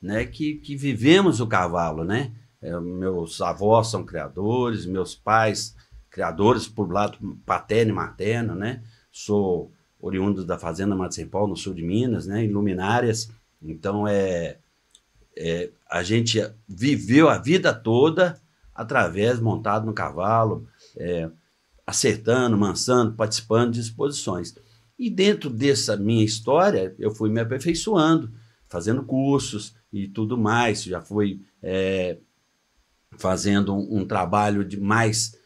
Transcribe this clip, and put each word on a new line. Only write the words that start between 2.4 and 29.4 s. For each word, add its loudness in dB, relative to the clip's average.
É, -8
meus -6
avós 4
são -4
criadores, -4
meus -4
pais 0
criadores 2
por -4
lado -2
paterno 2
e -2
materno, -4
né? -8
Sou -2
oriundo -2
da -4
Fazenda -4
Mato -4
Sem -10
Pau, -2
no -6
sul -8
de -10
Minas, -2
né? -2
Em -2
Luminárias. 0
Então, -4
é, -2
é, -4
a -2
gente 0
viveu 4
a 4
vida 2
toda 2
através, 0
montado 0
no -4
cavalo, 0
é, -4
acertando, 2
mansando, 2
participando 0
de -4
exposições. -6
E -4
dentro 2
dessa 0
minha 2
história, 2
eu -2
fui -2
me 0
aperfeiçoando, 0
fazendo -2
cursos -2